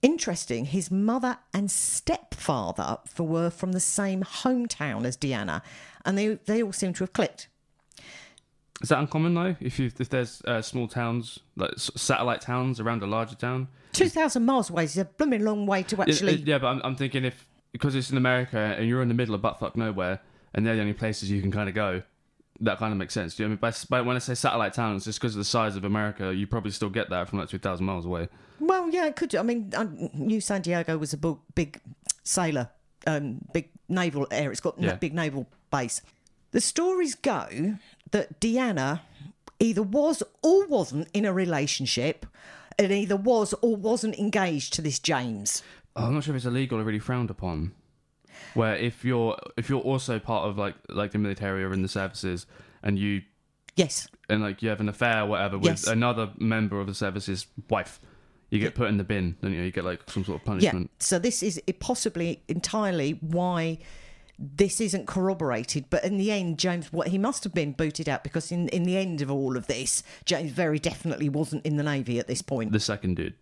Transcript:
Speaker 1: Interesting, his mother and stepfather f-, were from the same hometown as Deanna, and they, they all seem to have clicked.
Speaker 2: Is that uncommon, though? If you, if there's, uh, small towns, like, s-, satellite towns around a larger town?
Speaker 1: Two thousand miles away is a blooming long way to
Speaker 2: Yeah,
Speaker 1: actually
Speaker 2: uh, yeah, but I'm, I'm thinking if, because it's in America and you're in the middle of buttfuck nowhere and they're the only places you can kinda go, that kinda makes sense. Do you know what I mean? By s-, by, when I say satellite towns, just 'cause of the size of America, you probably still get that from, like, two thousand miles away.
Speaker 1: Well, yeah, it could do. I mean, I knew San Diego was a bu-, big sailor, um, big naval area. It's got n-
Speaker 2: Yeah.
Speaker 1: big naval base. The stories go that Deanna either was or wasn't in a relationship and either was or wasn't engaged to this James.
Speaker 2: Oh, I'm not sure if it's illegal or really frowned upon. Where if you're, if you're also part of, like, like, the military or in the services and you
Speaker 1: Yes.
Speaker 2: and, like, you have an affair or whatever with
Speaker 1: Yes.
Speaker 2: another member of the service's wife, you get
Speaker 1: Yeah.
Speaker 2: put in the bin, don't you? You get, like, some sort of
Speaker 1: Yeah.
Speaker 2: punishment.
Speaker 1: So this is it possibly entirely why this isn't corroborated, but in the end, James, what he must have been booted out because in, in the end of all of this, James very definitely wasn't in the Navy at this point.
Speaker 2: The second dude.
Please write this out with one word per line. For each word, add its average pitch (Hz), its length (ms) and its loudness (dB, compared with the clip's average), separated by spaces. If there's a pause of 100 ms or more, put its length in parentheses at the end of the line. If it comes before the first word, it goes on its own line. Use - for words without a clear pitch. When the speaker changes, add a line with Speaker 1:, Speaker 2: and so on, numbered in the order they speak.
Speaker 1:
Interesting, 175 600 2
his 170 260 -2
mother 233 480 0 (160)
and 202 160 0
stepfather - 1300 -2
f-, - 160 -14
were 165 300 2
from 185 220 -4
the 185 80 0
same 190 420 0
hometown 185 840 -2
as 127 120 -2
Deanna, 104 460 -2 (420)
and 190 100 2
they, 214 200 2 (100)
they 220 160 2
all 202 120 -2
seem 185 200 -2
to 185 100 -2
have 185 100 -6
clicked. - 340 0 (1300)
Speaker 2:
Is - 80 -6
that 143 100 6
uncommon, 156 340 2
though? 175 260 0
If - 200 -4
you, 127 180 2
if 127 120 -4
there's, 127 360 -2
uh, 117 160 0
small 120 260 -4
towns, 117 520 -4 (160)
like, - 180 -2
s-, - 220 -6
satellite 120 460 0
towns 127 380 -2
around 113 220 0
a 98 60 -4
larger 110 280 -2
town? 131 340 -4 (220)
Speaker 1:
Two 370 180 4
thousand 277 360 2
miles 247 240 2
away 170 140 0
is 147 160 -2
a 190 60 0
blooming 247 380 0
long 208 220 0
way 196 180 2
to 214 120 -2
Speaker 2:
Yeah, 196 80 0
Speaker 1:
actually 165 300 4
Speaker 2:
uh, 147 120 0
yeah, 147 140 4
but 127 80 2
I'm, 131 160 0
I'm 131 120 -2
thinking 131 280 -2
if, - 240 -4 (240)
because 131 240 0
it's 131 160 0
in 135 60 2
America 127 400 4
and 107 300 2
you're 123 140 2
in 123 60 4
the 117 80 4
middle 117 180 2
of 101 80 -2
buttfuck - 340 -2
nowhere 95 440 0 (340)
and 104 100 2
they're 113 120 2
the 110 60 2
only 104 120 0
places 104 380 -2
you 101 100 2
can 95 100 2
kinda 98 200 0
go, 92 320 0 (560)
that 107 180 2
kinda 107 180 0
makes 95 180 -4
sense. 85 220 -2
Do - 60 -4
you 107 80 2
know 107 40 0
what 101 40 -2
I - 0 -
mean? - 40 -4
By 117 80 2
s-, - 160 -6
by, 127 160 2
when 123 140 2
I 123 40 0
say 127 160 -4
satellite 117 380 2
towns, 107 320 0
just 110 160 -6
'cause 117 120 0
of 104 60 -4
the 101 60 -2
size 110 300 2
of 98 100 -4
America, 101 500 0
you 101 100 0
probably 101 260 -2
still 104 180 -2
get 104 200 -2
that 90 200 -2
from, 101 100 -2
like, 82 100 -4
two 92 100 -6
thousand 92 260 -2
miles 90 200 -2
away. 87 220 -2 (320)
Speaker 1:
Well, 349 300 2
yeah, 339 180 2
it 302 80 -2
could 330 140 -2
do. 185 100 2
I 190 40 0
mean, 226 340 -2
I 220 100 0 (260)
knew 175 280 2
San 196 200 0
Diego 165 360 0
was 151 160 -2
a 147 40 -4
bu-, 156 220 -2 (160)
big 151 240 -2 (440)
sailor, 147 460 0 (380)
um, 143 320 -2 (140)
big 165 160 -2 (200)
naval 165 420 0
area. 143 200 0
It's - 80 -6
got - 180 -2
n- 175 80 0
Speaker 2:
Yeah. 92 100 2
Speaker 1:
big 143 180 -4
naval 147 340 -2 (240)
base. 127 300 -2 (500)
The 233 100 4
stories 349 540 0
go 185 640 -2 (340)
that 196 280 -2
Deanna 202 600 0 (580)
either 220 240 4
was 285 400 2 (180)
or 381 260 8
wasn't 170 460 0
in 208 120 2
a 196 80 2
relationship 147 960 0 (500)
and 196 140 6
either 202 260 2
was 214 440 4
or 233 140 4
wasn't 220 440 0
engaged 190 540 0
to - 80 -2
this 147 180 0
James. 120 640 0 (320)
Speaker 2:
Oh, 113 100 0
I'm 120 80 2
not 147 100 0
sure 151 100 -2
if 131 40 0
it's 123 80 -4
illegal 123 340 0
or 110 40 -2
really 107 160 0
frowned 123 320 -2
upon. 87 420 -4 (800)
Where 110 220 2
if 117 280 -4
you're, 117 340 2 (200)
if 117 100 -4
you're 135 140 0
also 131 380 0
part 104 280 0
of, 101 100 -2
like, 101 180 -2 (140)
like, 101 220 -2
the 107 60 0
military 98 460 0
or 95 100 -2
in 98 80 2
the 95 60 2
services 92 580 -4 (360)
and 101 160 0
you 101 260 -2 (520)
Speaker 1:
Yes. - 320 0 (220)
Speaker 2:
and, 107 120 2
like, 98 200 -2
you 110 80 0
have 104 100 -2
an 104 100 0
affair 110 340 2
or - 20 0
whatever 101 320 0
with 95 80 0
Speaker 1:
Yes. 101 220 2
Speaker 2:
another 113 500 2
member 107 420 0
of 98 80 -4
the 98 80 -6
service's 98 520 -4 (220)
wife, 101 300 -2 (520)
you 104 80 2
get 110 140 0
Speaker 1:
Yeah. - 40 -6
Speaker 2:
put 117 120 2
in 104 80 4
the 101 60 2
bin, 90 380 -2
don't 95 120 -2
you? 85 80 -2
You 90 100 -2
get, 90 120 -4
like, 90 260 -6
some 95 140 -2
sort 90 180 -4
of - 0 -
Speaker 1:
Yeah. 104 300 4
Speaker 2:
punishment. 90 280 -4
Speaker 1:
So - 180 0
this 233 240 0
is 180 240 -2
it 185 140 -4
possibly 170 680 -2
entirely 170 760 0
why 165 580 0 (600)
this 147 420 2
isn't 190 240 0
corroborated, 151 840 0
but 175 120 2
in 196 140 0
the 202 140 2
end, 175 260 0
James, 175 340 0
what 165 180 0
he 190 100 2
must 226 240 0
have 185 100 -6
been 147 180 0
booted 156 380 -2
out 135 140 -2
because - 280 -4
in, 175 180 0
in 180 140 2
the 180 140 2
end 175 240 0
of 135 80 -2
all 139 260 0
of 123 120 -4
this, 123 340 0 (240)
James 156 260 0
very 151 280 2
definitely 151 500 -2
wasn't 151 340 -2
in 151 140 2
the 143 60 0
Navy 135 340 0
at 117 80 0
this 120 160 -2
point. 113 300 -2
Speaker 2:
The 107 80 6
second 98 360 0
dude. 82 260 -4